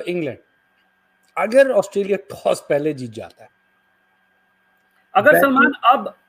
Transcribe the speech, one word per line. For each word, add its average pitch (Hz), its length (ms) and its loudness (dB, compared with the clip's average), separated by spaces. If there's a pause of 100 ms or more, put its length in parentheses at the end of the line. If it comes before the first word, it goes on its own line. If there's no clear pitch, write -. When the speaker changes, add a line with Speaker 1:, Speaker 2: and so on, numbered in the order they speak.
Speaker 1:
इंग्लैंड, 160 300 -6 (1000)
अगर 254 340 2
ऑस्ट्रेलिया 202 460 -2
टॉस - 420 -6
पहले 147 340 -4
जीत 127 180 -12
जाता 107 320 -18
है, - 60 -20 (1700)
Speaker 2:
अगर, 208 160 4
Speaker 1:
बैटिंग 185 200 4
Speaker 2:
सलमान, 226 220 2 (120)
अब, 226 300 0 (140)